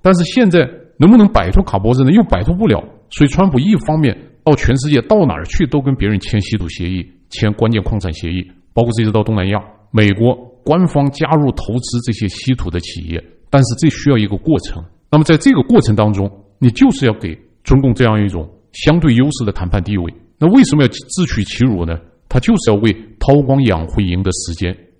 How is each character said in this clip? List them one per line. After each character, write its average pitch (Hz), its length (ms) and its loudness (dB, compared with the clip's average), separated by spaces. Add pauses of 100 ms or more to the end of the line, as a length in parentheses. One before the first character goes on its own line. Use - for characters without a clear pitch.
但 190 140 4
是 175 80 0
现 220 260 2
在 165 180 2 (300)
能 165 140 6
不 247 60 8
能 208 100 6
摆 90 240 0
脱 - 120 4
卡 101 140 -4
脖 107 160 0
子 131 100 2
呢？ 131 80 4
又 214 120 4
摆 95 200 -2
脱 160 120 -2
不 147 120 -2
了。 110 160 0 (260)
所 - 160 2
以 139 40 0
川 190 200 2
普 135 100 0
一 196 160 2 (100)
方 156 140 -2
面 143 180 0 (260)
到 151 120 4
全 - 220 0
世 139 120 -4
界 139 120 2
到 208 240 2
哪 98 100 -2
儿 78 100 -10
去 156 220 -2
都 143 140 -2
跟 135 140 -2
别 101 120 -4
人 101 120 0
签 - 220 -2
稀 107 160 -4
土 90 100 -6
协 85 220 -8
议， 90 160 -6 (240)
签 107 240 -2
关 113 180 0
键 110 100 0
矿 107 180 -4
产 92 140 -6
协 85 160 -10
议， 87 160 -6 (280)
包 117 100 0
括 117 80 -2
这 113 140 -2
次 107 60 0
到 107 120 -2
东 113 100 -4
南 95 140 -2
亚， 101 120 -2 (320)
美 107 200 2
国 113 240 0 (300)
官 170 220 2
方 139 240 0
加 139 200 -4
入 151 220 2
投 - 260 -8
资 120 260 -6
这 123 60 -4
些 110 160 -4
稀 131 260 -4
土 120 160 -6
的 85 120 -6
企 - 220 -14
业， 82 200 -10 (260)
但 139 140 4
是 117 160 -2
这 165 100 2
需 - 200 -2
要 135 80 2
一 107 100 0
个 101 80 -4
过 156 240 -2
程。 - 240 -10 (260)
那 151 80 2
么 156 60 4
在 156 140 4
这 269 160 2
个 160 80 2
过 226 180 4
程 110 160 0
当 107 160 0
中， 98 180 -4 (300)
你 127 120 4
就 262 200 4
是 - 140 -4
要 110 80 2
给 85 240 -10 (260)
中 - 160 4
共 135 140 2
这 117 100 0
样 110 180 2
一 101 60 0
种 87 200 -8 (260)
相 156 260 0
对 151 160 2
优 123 160 4
势 123 140 -6
的 104 80 -2
谈 90 140 -6
判 95 140 -2
地 101 160 -4
位。 85 160 -6 (240)
那 151 140 2
为 262 140 6
什 - 100 -2
么 147 80 2
要 127 60 2
自 - 440 -6
取 104 120 -2
其 - 180 -4
辱 98 220 -2
呢？ 82 120 -6 (300)
他 - 140 -2
就 - 160 0
是 117 140 0
要 104 40 4
为 104 180 2 (240)
韬 143 240 4
光 135 220 0
养 87 240 -2
晦 - 160 -4
赢 90 180 -2
得 95 100 -2
时 - 220 -8
间。 90 220 -6 (240)